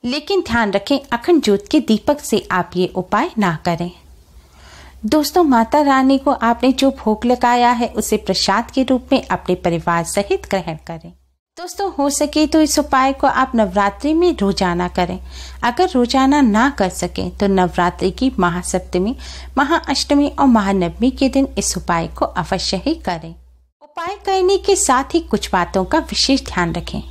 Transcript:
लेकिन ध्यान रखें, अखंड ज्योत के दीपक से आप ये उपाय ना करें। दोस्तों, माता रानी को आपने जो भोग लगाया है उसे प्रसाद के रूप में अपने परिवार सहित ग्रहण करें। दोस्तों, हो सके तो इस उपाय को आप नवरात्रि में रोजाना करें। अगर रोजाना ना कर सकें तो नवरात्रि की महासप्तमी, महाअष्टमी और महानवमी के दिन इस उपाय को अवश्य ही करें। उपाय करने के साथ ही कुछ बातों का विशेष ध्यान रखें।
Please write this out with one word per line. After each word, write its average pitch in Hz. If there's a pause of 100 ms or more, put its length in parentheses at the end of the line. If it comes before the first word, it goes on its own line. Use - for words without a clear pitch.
लेकिन 302
ध्यान 240
रखें, 285 (140)
अखंड 269
ज्योत 196
के 311
दीपक 226
से -
आप 180
ये 180
उपाय 208
ना 185 (100)
करें। 175 (1160)
दोस्तों, 302
माता 247
रानी 269
को 269
आपने 233
जो 269
भोग 214
लगाया 240
है 233
उसे 208
प्रसाद 202
के 269
रूप 254
में 262
अपने 180
परिवार 170
सहित 359
ग्रहण 170 (100)
करें। 165 (440)
दोस्तों, 359
हो 285
सके 302
तो 311
इस 302
उपाय 269
को 277
आप 262
नवरात्रि 202
में 349
रोजाना 180
करें। 180 (440)
अगर 240
रोजाना 269
ना 226
कर 196
सकें 180
तो 202
नवरात्रि 180
की 262
महासप्तमी, 180 (420)
महाअष्टमी 285
और 285
महानवमी 196
के 262
दिन 269 (100)
इस -
उपाय 170
को -
अवश्य 180
ही 311
करें। 170 (480)
उपाय 339 (100)
करने 381
के 392
साथ 262
ही 339
कुछ -
बातों 185
का 311
विशेष 269
ध्यान 170
रखें। -